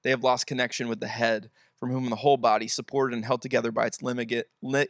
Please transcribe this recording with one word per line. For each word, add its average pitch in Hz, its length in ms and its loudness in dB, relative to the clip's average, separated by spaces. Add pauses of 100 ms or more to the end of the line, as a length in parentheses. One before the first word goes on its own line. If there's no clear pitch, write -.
They 131 60 -2
have 127 160 2
lost 127 220 2
connection 123 420 -2
with 113 120 -4
the 120 60 -6
head, 113 440 0 (260)
from 123 140 -6
whom 131 180 -2
the 113 80 -2
whole 139 220 4
body, 110 280 2
supported 135 480 -2
and 117 120 -6
held 127 160 -2
together 127 280 0
by 113 140 0
its - 140 -4
limig-, 120 460 -4 (180)
li-, 139 280 0